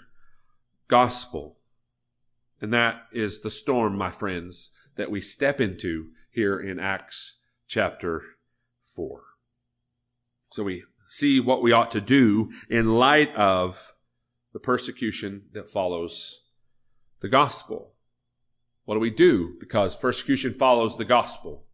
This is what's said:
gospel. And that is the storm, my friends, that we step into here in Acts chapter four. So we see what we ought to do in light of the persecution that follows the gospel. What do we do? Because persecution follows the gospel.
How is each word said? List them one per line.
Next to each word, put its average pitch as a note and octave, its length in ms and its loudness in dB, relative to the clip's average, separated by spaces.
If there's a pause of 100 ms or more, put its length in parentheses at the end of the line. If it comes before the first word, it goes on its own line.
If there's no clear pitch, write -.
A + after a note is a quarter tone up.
(880)
gospel. A2+ 680 2 (1000)
And G#2+ 140 -6
that A#2+ 300 0 (100)
is G#2+ 280 -4
the G#2+ 100 -8
storm, A2 480 0
my F#2+ 120 -4
friends, F#2 600 -8 (240)
that - 160 -6
we G2+ 100 -6
step C#3 400 -2
into E2+ 520 -6 (180)
here G2+ 280 -2
in F#2 220 -10
Acts - 600 -8 (260)
chapter F2 560 -2 (600)
four. C2+ 420 -12 (1300)
So G#2+ 120 -6
we F#2 200 -6 (220)
see C#3 320 2
what B2 240 2
we A#2 100 4
ought A#2 180 4
to A2 100 -2
do A2 500 4 (200)
in A2+ 240 2
light D3 400 4
of F#2 580 0 (600)
the A2 40 -14
persecution G#2+ 840 -4 (100)
that G2+ 160 -16
follows F2 720 -6 (800)
the - 80 -8
gospel. - 640 0 (920)
What G#2+ 80 -4
do A2 60 0
we A2+ 100 0
do? A2+ 500 4
Because G2+ 340 0
persecution B2+ 600 -2
follows A#2+ 420 4
the A2+ 80 -6
gospel. G2+ 680 0